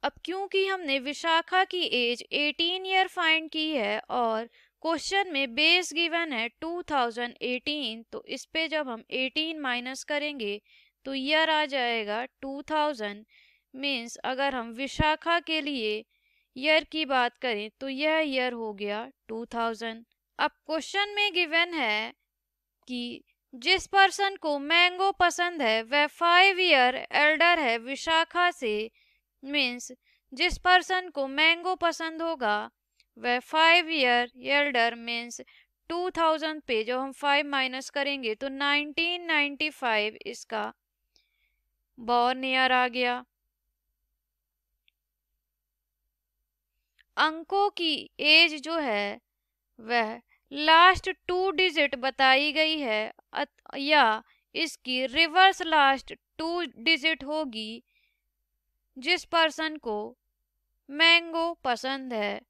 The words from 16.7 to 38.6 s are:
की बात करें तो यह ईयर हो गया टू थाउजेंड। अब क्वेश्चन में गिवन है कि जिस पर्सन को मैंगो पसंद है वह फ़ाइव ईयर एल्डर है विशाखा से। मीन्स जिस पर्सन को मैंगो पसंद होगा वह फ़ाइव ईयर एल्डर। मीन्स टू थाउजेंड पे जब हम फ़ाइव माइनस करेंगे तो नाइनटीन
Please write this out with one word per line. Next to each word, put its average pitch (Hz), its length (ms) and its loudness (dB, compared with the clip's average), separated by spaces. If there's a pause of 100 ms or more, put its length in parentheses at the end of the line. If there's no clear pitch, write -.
की 311 140 -4
बात 254 360 0
करें 214 280 -4 (100)
तो 269 100 -8
यह 302 360 0
ईयर 254 280 -2
हो 226 200 -8
गया 208 360 -6 (180)
टू 226 260 -8
थाउजेंड। 226 520 -6 (340)
अब 294 120 0 (140)
क्वेश्चन 392 500 -4
में 415 180 0
गिवन 339 400 0
है 226 400 -2 (760)
कि 240 360 -8 (300)
जिस 320 340 0
पर्सन 392 540 2
को 294 180 -2
मैंगो 359 540 2
पसंद 349 480 0
है 220 220 2
वह 285 260 2
फ़ाइव 359 500 4
ईयर 262 360 4
एल्डर 311 640 2
है 233 180 0
विशाखा 320 720 0
से। 220 380 -4 (540)
मीन्स 262 480 -2 (420)
जिस 320 260 0
पर्सन 370 500 2
को 285 200 -4
मैंगो 330 480 2
पसंद 330 440 -4
होगा 240 480 -2 (480)
वह 240 220 -2
फ़ाइव 320 500 4
ईयर 247 420 2 (180)
एल्डर। 262 480 2
मीन्स 233 440 -10 (480)
टू 349 280 -2
थाउजेंड 311 440 0
पे 226 220 -2
जब 247 160 -2
हम 269 140 -6
फ़ाइव 285 340 0
माइनस 262 420 -4
करेंगे 277 460 -4
तो 269 140 -6
नाइनटीन 294 760 -2